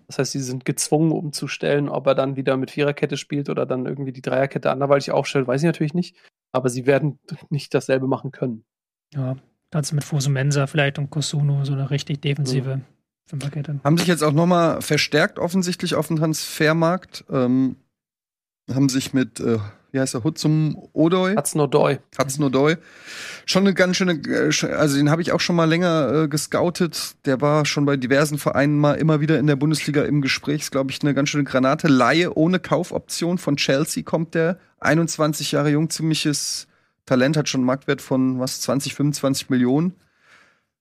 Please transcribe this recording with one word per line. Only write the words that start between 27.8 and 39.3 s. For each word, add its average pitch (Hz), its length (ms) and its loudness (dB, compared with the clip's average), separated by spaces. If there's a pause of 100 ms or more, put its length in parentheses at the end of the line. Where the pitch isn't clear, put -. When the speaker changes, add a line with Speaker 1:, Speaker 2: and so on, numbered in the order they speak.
Speaker 3:
bei 143 120 2
diversen 139 400 2
Vereinen 147 400 2
mal 147 160 4
immer 156 260 2
wieder 147 200 2
in 147 80 2
der 147 100 4
Bundesliga 147 460 0
im 143 180 0
Gespräch. 147 400 -2
Ist, - 100 -10
glaub 135 180 -2
ich, - 120 -10
eine 147 120 2
ganz 139 160 0
schöne 147 160 0
Granate. 131 440 2
Laie 135 440 4
ohne 175 260 2
Kaufoption - 760 -2
von 180 200 -2
Chelsea - 460 -2
kommt 160 320 -4
der. 170 220 0 (220)
Einundzwanzig 151 720 0
Jahre 143 180 2
jung, 151 200 2
ziemliches - 800 -4 (380)
Talent, 131 300 2
hat 151 140 0
schon 135 120 -2
einen 123 60 2
Marktwert 139 340 -2
von, 131 380 0
was, 131 220 -6
zwanzig, 131 340 -2
fünfundzwanzig 143 540 -2